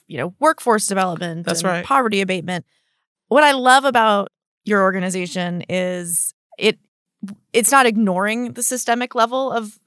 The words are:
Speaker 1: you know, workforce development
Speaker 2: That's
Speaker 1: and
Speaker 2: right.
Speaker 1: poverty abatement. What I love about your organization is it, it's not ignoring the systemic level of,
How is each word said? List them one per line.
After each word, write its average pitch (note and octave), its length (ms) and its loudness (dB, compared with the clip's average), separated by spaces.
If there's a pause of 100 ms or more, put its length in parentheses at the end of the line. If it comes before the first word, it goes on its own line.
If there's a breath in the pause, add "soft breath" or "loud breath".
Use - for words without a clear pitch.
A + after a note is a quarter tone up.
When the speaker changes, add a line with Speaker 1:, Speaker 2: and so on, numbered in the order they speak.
Speaker 1:
you D#3+ 100 -12
know, E3+ 220 -6
workforce B3 480 0
development F3 580 -4
Speaker 2:
That's E3+ 160 -2
Speaker 1:
and F#3+ 80 0
Speaker 2:
right. F3 160 -4
Speaker 1:
poverty A#3 360 0
abatement. F3+ 440 -4 (600)
What C#4+ 160 4
I D4 80 6
love C4 340 4
about A3 440 2 (360)
your G#3 160 2
organization F3+ 880 -2
is F3+ 640 -2 (240)
it, A3 220 0 (720)
it's A3+ 180 2
not C4+ 140 6
ignoring A3 680 0
the A#3+ 100 -8
systemic B3 520 -4
level B3 360 0
of, A3 360 -8